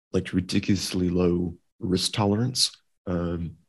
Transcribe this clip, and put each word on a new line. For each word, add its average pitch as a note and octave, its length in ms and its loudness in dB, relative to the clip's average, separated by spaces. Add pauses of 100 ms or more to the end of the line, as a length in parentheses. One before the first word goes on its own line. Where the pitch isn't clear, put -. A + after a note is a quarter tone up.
(120)
like, F#2 220 -2
ridiculously F2+ 760 0
low F2 480 2 (240)
risk F#2 320 0
tolerance, A2+ 580 0 (360)
um, E2+ 500 -4 (120)